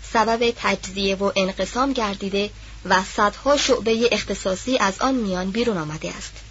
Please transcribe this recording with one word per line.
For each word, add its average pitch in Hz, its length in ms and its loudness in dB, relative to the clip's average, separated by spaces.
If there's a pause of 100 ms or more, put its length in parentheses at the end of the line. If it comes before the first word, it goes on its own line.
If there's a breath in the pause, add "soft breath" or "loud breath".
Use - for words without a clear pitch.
(120)
سبب 233 440 2
تجزیه 196 600 -2
و 196 200 0
انقسام 196 560 0
گردیده 202 580 -2 (340 loud breath)
و 185 180 4 (140)
صدها 226 400 4
شعبه 226 560 2
اختصاصی 202 640 -2
از 196 220 2
آن 262 140 2
میان 190 360 0
بیرون 226 280 0
آمده 156 400 -6
است - 140 -12 (180)